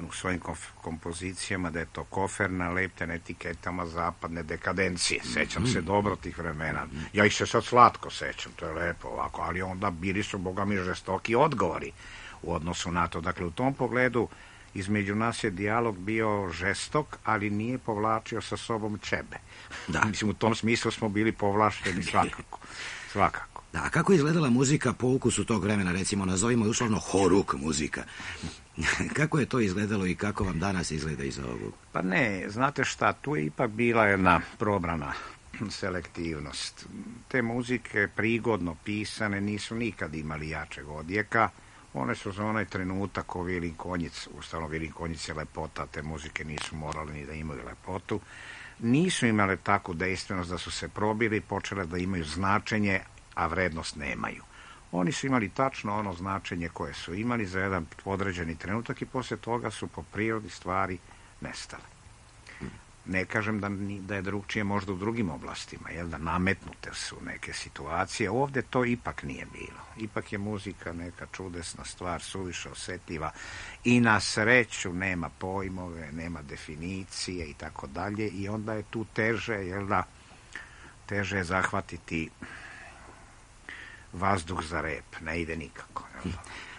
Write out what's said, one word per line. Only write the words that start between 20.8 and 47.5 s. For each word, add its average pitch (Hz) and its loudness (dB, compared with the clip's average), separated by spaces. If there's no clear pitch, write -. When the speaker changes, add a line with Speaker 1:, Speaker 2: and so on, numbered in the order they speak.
Speaker 1:
smo 113 0
bili 107 4
povlašćeni 101 2
Speaker 2:
<laughs> - -4
Speaker 1:
svakako. - 2
Svakako. - 2
Speaker 2:
Da, 80 -2
a 71 0
kako 165 6
je 190 10
izgledala 151 6
muzika 131 6
po - 0
ukusu 123 4
tog 107 2
vremena, 101 4
recimo, 98 2
nazovimo 104 4
je 107 4
uslovno 110 2
horuk 95 6
muzika? 71 0
<laughs> - 0
Kako 151 4
je 113 4
to 131 2
izgledalo 101 2
i 90 2
kako 104 0
vam 87 0
danas 90 2
izgleda 73 -2
iz 67 -4
ovog? 57 -6
Speaker 1:
Pa 82 0
ne, 110 2
znate 131 2
šta, - 2
tu - -2
je 151 2
ipak 120 0
bila 113 6
jedna 92 8
probrana 85 2
selektivnost. 82 -6
Te 131 2
muzike 117 0
prigodno 107 2
pisane 104 -2
nisu 104 -2
nikad 98 -4
imali 78 -6
jačeg 76 -8
odjeka. 95 0
One 127 0
su 101 -6
za 104 -4
onaj 107 0
trenutak 95 -4
ko 90 -6
Vilin 87 -2
Konjic, 85 -6
uostalom, 82 -8
Vilin 80 -4
Konjic 82 -6
je 82 -6
lepota, 76 -6
te 76 -10
muzike 78 -8
nisu 76 -6
morale 76 -6
ni 73 -8
da 71 -10
imaju 78 -6